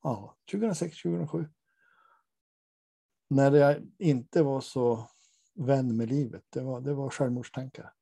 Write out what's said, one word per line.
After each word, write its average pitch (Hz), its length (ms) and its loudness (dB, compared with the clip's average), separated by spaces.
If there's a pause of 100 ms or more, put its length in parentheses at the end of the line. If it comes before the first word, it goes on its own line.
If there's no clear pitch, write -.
ja, 117 420 -6
tjugohundrasex, 196 500 -4
tjugohundrasju. 170 500 -4 (1800)
När 139 220 6
jag 143 460 6
inte 156 460 2
var 135 180 0
så 120 480 -2 (440)
vän 131 440 0
med 113 120 -2
livet. 127 400 -4
Det - 120 -8
var, 131 200 -8
det 143 120 -4
var 139 160 -6
självmordstankar. 127 920 -6